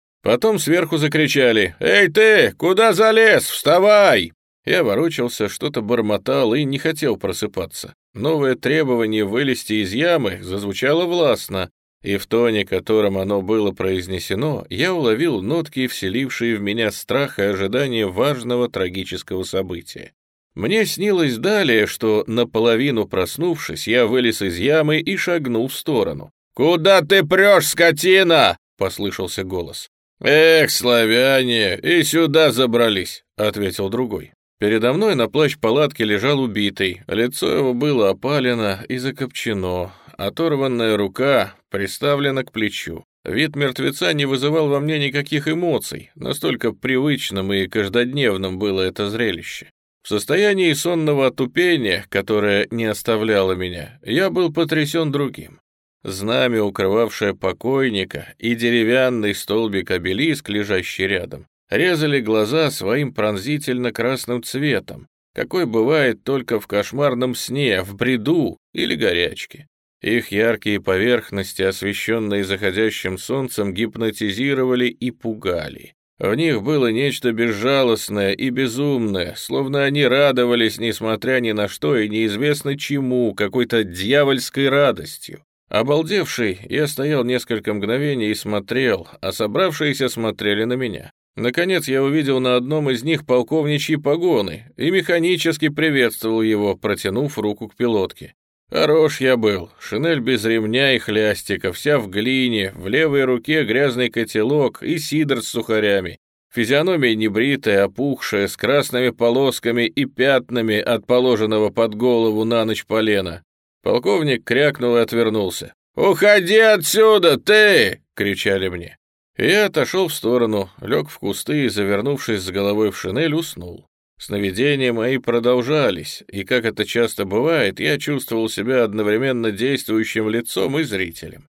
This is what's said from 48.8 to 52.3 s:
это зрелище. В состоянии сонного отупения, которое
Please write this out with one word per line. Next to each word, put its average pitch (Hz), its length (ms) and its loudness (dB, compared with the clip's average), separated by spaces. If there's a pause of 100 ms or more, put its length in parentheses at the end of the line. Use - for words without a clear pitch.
это 95 280 -2
зрелище. 104 600 -6 (320)
В - 60 -20
состоянии 180 640 2
сонного 151 540 0
отупения, 127 800 0
которое 104 640 2